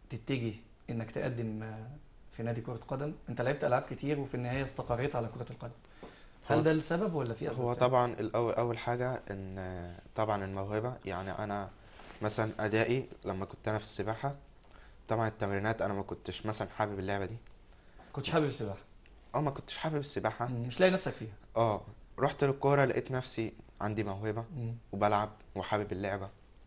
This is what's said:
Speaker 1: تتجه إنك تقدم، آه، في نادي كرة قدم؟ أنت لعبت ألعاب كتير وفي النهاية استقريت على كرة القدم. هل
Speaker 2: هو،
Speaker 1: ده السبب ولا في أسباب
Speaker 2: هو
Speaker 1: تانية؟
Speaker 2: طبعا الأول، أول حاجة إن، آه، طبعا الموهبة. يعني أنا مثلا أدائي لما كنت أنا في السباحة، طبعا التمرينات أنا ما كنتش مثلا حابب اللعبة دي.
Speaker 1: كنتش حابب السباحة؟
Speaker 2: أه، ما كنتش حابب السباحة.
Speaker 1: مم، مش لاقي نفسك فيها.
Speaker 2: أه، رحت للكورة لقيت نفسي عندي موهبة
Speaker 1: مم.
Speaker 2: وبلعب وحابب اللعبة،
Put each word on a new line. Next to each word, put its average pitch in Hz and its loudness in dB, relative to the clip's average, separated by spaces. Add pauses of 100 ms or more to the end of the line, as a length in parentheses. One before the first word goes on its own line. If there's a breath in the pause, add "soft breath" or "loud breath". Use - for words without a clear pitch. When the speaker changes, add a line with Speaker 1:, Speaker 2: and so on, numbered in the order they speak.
Speaker 1:
تتجه 117 -2 (380)
إنك 117 -2
تقدم، 113 -2
آه، 110 -8 (500)
في - -6
نادي 117 -2
كرة 117 -8
قدم؟ 143 -4 (160)
أنت 127 -4
لعبت 135 2
ألعاب 127 6
كتير 143 0
وفي 139 -4
النهاية 123 -2
استقريت 131 -2
على 117 0
كرة 120 -8
القدم. 120 -12 (760 loud breath)
هل 139 6
Speaker 2:
هو، 156 6
Speaker 1:
ده 156 6
السبب 170 2
ولا 123 0
في 147 -2
أسباب 123 0
Speaker 2:
هو 120 2
Speaker 1:
تانية؟ 123 6
Speaker 2:
طبعا 123 6
الأول، 113 2
أول 117 2
حاجة 123 0 (100)
إن، 95 -6
آه، 90 -6 (200)
طبعا 104 2
الموهبة. 104 -2 (100)
يعني 95 -2
أنا 101 -2 (520 loud breath)
مثلا 110 2
أدائي 113 2 (180)
لما 95 -2
كنت - -6
أنا 107 0
في 104 -4
السباحة، 113 -2 (720 soft breath)
طبعا 113 2
التمرينات 104 0
أنا 101 2
ما 98 0
كنتش - -6
مثلا 107 -2
حابب 104 -2
اللعبة 98 0
دي. 107 -8 (760 soft breath)
Speaker 1:
كنتش - -4
حابب 160 4
السباحة؟ 113 -2 (560)
Speaker 2:
أه، 139 4
ما 147 2
كنتش - -10
حابب 156 -2
السباحة. 117 0
Speaker 1:
مم، 123 -2
مش 123 -6
لاقي 185 8
نفسك 180 0
فيها. 107 -8 (240)
Speaker 2:
أه، 113 4 (380)
رحت 143 2
للكورة 139 6
لقيت 123 2
نفسي 127 -2 (280)
عندي 107 2
موهبة 107 -2 (120)
Speaker 1:
مم. 117 -4 (180)
Speaker 2:
وبلعب 104 4 (260)
وحابب 104 0
اللعبة، 98 -2 (380)